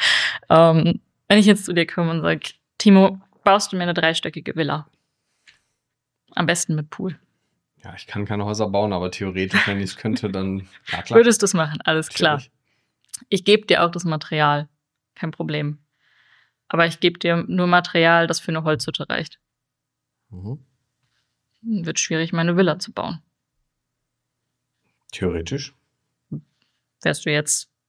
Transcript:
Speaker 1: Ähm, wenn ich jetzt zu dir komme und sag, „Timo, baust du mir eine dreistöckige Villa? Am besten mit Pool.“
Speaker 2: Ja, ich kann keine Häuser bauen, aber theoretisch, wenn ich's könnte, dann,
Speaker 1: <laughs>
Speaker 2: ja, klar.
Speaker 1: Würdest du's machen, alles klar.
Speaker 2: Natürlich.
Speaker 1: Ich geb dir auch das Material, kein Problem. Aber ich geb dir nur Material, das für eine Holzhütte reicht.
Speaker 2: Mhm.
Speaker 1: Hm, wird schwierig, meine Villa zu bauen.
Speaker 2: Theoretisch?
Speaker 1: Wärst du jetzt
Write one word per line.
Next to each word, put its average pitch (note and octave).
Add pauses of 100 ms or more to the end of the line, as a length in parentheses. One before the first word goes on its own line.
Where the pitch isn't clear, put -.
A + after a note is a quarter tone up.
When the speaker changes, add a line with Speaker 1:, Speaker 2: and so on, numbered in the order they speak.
(480)
Speaker 1:
Ähm, E3 (280)
wenn G#3
ich G3+
jetzt G#3
zu F3+
dir E3
komme E3+
und E3
sag, D#3+ (380)
„Timo, F#3+ (240)
baust G3+
du F#3
mir F3+
eine F3
dreistöckige E3
Villa? D3+ (1500)
Am E3+
besten E3+
mit D3+
Pool.“ F#3 (640)
Speaker 2:
Ja, E2+
ich -
kann G#2
keine G2+
Häuser G#2+
bauen, G2+
aber F2+
theoretisch, F#2+
wenn G2+
ich's F#2+
könnte, A2
dann, F#2+ (100)
Speaker 1:
<laughs> -
Speaker 2:
ja, -
klar. -
Speaker 1:
Würdest A3+
du's G3
machen, D3+
alles D#3+
klar. D#3
Speaker 2:
Natürlich. - (760)
Speaker 1:
Ich F#3
geb G#3
dir F3
auch E3+
das F3
Material, D3+ (460)
kein D#3+
Problem. D3+ (920)
Aber E3
ich E3
geb F3
dir E3+
nur F3+
Material, E3+
das E3
für -
eine D#3+
Holzhütte -
reicht. - (920)
Speaker 2:
Mhm. G2+ (1040)
Speaker 1:
Hm, G#3
wird D#3+
schwierig, E3
meine E3+
Villa F3+
zu -
bauen. - (1900)
Speaker 2:
Theoretisch? F2+ (1300)
Speaker 1:
Wärst D#3+
du D#3+
jetzt D3+ (180)